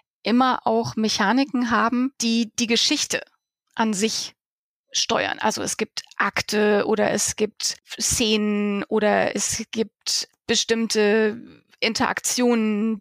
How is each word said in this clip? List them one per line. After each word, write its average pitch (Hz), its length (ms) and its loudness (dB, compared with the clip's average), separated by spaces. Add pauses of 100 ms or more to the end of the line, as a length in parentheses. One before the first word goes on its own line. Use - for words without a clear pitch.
(220)
immer 247 420 2
auch 226 300 0
Mechaniken 226 800 0
haben, 240 480 2
die 226 360 0
die 233 120 0
Geschichte - 540 0 (520)
an 220 200 0
sich 208 400 -2 (580)
steuern. - 460 -2
Also - 240 -2
es - 140 -6
gibt - 260 -6 (140)
Akte 208 720 0
oder 208 260 0
es - 240 -2
gibt - 400 -4 (120)
Szenen 208 960 0
oder 208 520 0
es - 340 -4
gibt - 580 -4 (180)
bestimmte 220 920 2 (380)
Interaktionen 220 1200 0